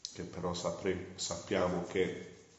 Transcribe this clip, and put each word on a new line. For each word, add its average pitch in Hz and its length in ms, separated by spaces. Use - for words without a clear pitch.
che - 80
però 87 320
sapre-, - 640
sappiamo 90 680
che - 480